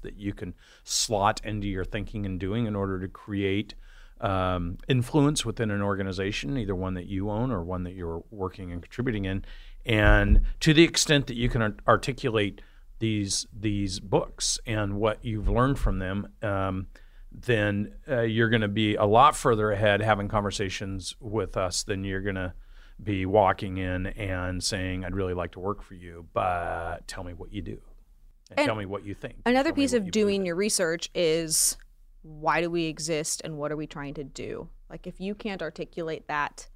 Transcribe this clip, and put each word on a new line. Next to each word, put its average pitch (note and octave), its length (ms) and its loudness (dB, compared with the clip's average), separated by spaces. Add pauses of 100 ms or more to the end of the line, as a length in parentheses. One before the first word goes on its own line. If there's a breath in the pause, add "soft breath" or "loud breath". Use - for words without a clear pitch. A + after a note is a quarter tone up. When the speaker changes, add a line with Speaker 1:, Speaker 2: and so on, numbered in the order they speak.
Speaker 1:
that G2 160 -12
you G2+ 160 -4
can F#2+ 180 -8 (320 soft breath)
slot G#2 580 2
into G#2 260 -4
your F#2+ 180 -4
thinking G2+ 400 -6
and F#2 120 -4
doing G#2 280 -2
in G#2 100 -2
order G2 240 -2
to F#2+ 80 -6
create, G2+ 680 -2 (460 soft breath)
um, F#2 560 0 (120)
influence C#3+ 580 2
within G#2+ 240 -2
an G2+ 100 0
organization, G2+ 800 -2
either G2 160 -2
one F#2 200 -2
that F2+ 120 -6
you G2 240 -2
own A#2 200 0
or F2+ 140 -2
one F2+ 200 -4
that F2+ 100 -8
you're E2+ 360 -6
working F#2+ 400 -6
and E2+ 120 -8
contributing A2+ 420 -4
in. F#2+ 180 -2 (440 loud breath)
And G#2 560 8 (180 loud breath)
to D#3 140 6
the E3 80 10
extent D3 460 4
that A#2+ 80 -6
you A#2+ 120 2
can A#2+ 140 2
art-, G#2+ 260 -2
articulate A2 720 2 (380 soft breath)
these, G#2 520 -2
these G2+ 480 -2
books - 680 -2
and G#2 320 -2
what G#2+ 260 0
you've G#2+ 240 -2
learned B2 300 4
from F#2+ 220 2
them, F#2+ 280 -2 (140)
um, F#2+ 460 -2 (440 soft breath)
then, G#2 600 0 (120)
uh, B2+ 140 0
you're A2+ 300 4
gonna A2 180 4
be G#2 280 2
a G#2+ 100 4
lot B2 280 10
further A2 380 2
ahead G2+ 300 4
having G#2 260 2
conversations G2 920 -4
with G#2 380 -4
us F#2 260 -2
than G2 220 -4
you're F#2+ 160 -2
gonna F#2+ 320 -4 (500 soft breath)
be F#2+ 220 -2
walking F#2+ 540 4
in F#2 300 -2
and F#2 540 -4
saying, F#2 400 -2
"I'd F2+ 120 -6
really F#2 180 -2
like F2 200 -4
to F#2 80 -14
work G2 200 -4
for - 140 -18
you, E2+ 400 -16
but F2 760 -2
tell F#2+ 160 -10
me F2 80 -10
what F2 180 -12
you G2+ 120 -6
do. G#2+ 180 -8 (680)
And - 80 -6
Speaker 2:
And D4 80 2
Speaker 1:
tell A2 100 -2
me G2+ 80 -6
what G2 220 -8
you G2 80 -8
think. - 220 -12 (100)
Speaker 2:
another B3+ 240 4
Speaker 1:
Tell - 60 -2
me C#4+ 60 2
Speaker 2:
piece C4+ 100 2
Speaker 1:
what A#3+ 80 2
Speaker 2:
of F#3+ 40 -4
Speaker 1:
you F3 60 -6
Speaker 2:
doing G#3+ 160 4
Speaker 1:
believe G3 140 2
in." F#3 60 -2
Speaker 2:
your E3+ 100 -2
research F3+ 580 0
is, D#3+ 640 2 (420)
why D#3 400 0
do F3 100 0
we E3+ 140 0
exist D#3 580 -4
and D#3+ 140 -8
what D3 160 -4
are D3+ 40 -4
we D3+ 100 -6
trying C#3+ 260 -10
to D3 120 -8
do? - 440 -10 (220)
Like, E3+ 160 -14
if F3+ 120 -14
you G3 160 -4
can't G3+ 280 -8
articulate D#3+ 640 -8
that D3 480 -4